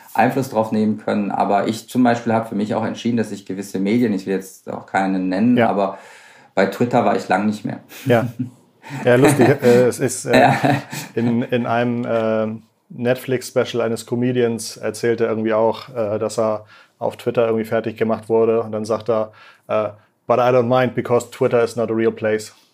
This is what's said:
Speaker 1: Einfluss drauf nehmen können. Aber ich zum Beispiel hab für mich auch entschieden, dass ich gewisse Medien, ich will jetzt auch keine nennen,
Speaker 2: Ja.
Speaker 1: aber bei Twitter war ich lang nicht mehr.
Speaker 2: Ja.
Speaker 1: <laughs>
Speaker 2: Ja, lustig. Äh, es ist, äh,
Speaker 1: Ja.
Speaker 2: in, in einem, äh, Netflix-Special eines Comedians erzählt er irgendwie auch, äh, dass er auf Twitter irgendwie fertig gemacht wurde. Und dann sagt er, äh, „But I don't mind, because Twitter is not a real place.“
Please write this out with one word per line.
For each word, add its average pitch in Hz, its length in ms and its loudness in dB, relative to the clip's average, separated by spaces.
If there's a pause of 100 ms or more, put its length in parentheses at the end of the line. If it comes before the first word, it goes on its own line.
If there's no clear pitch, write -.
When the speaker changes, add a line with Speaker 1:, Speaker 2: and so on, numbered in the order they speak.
(160)
Speaker 1:
Einfluss 123 340 0
drauf 107 220 -2
nehmen 107 260 0
können. 104 320 -4
Aber 101 380 0
ich 110 200 -6
zum 127 160 0
Beispiel 120 300 2
hab 113 160 -2
für - 60 -6
mich 107 180 -2
auch 110 100 -2
entschieden, 117 340 -2
dass 107 140 -2
ich 98 140 -12
gewisse 98 340 -8
Medien, 107 320 2
ich 95 140 -4
will 98 80 -2
jetzt - 360 -8
auch - 180 -12
keine 95 320 -2
nennen, 95 360 2
Speaker 2:
Ja. 117 140 4
Speaker 1:
aber 98 300 -2 (560)
bei 98 100 2
Twitter 120 400 0
war 98 100 2
ich 95 140 -4
lang 98 160 2
nicht 107 180 -2
mehr. - 180 -8 (240)
Speaker 2:
Ja. 120 260 4
Speaker 1:
<laughs> - 760 -10
Speaker 2:
Ja, 123 120 6
lustig. 139 300 6
Äh, 123 380 6
es 113 140 0
ist, - 260 -4
äh, 123 140 4
Speaker 1:
Ja. 123 160 6 (580)
Speaker 2:
in, 117 300 0
in 123 240 -2
einem, 120 380 0
äh, 110 540 -2 (300)
Netflix-Special 123 920 -2
eines 113 240 -4
Comedians 120 720 -2
erzählt 113 420 -2
er 113 80 0
irgendwie 110 260 -2
auch, 110 360 0
äh, 110 300 -4
dass 110 200 -4
er 110 240 -2 (360)
auf 117 180 -4
Twitter 120 280 0
irgendwie 110 200 0
fertig 110 320 -4
gemacht 110 320 -2
wurde. 113 320 2
Und 110 100 -8
dann 107 140 -6
sagt 107 240 -4
er, 110 240 -2 (340)
äh, 107 220 -2 (360)
„But 120 120 2
I 123 60 4 (100)
don't 120 160 4
mind, 127 260 2
because 120 340 0
Twitter 123 320 0
is 113 140 -2
not 113 160 -2
a - 20 -2
real 113 200 2
place.“ 107 420 -4 (180)